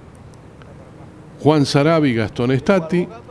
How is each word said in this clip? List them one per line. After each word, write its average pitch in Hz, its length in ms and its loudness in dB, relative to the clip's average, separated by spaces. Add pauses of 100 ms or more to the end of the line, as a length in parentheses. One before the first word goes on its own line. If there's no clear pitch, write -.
(1400)
Juan 147 240 2
Sarabia 147 480 2
y - 40 -2
Gastón 113 340 -2
Estati. 175 580 0 (220)